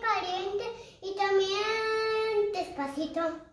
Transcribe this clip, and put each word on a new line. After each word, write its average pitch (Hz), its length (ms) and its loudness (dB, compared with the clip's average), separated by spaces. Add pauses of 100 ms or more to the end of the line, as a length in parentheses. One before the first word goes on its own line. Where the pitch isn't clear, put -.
caliente 392 640 0 (360)
y 392 140 -6
también 415 1400 2
despacito. 294 680 -2 (320)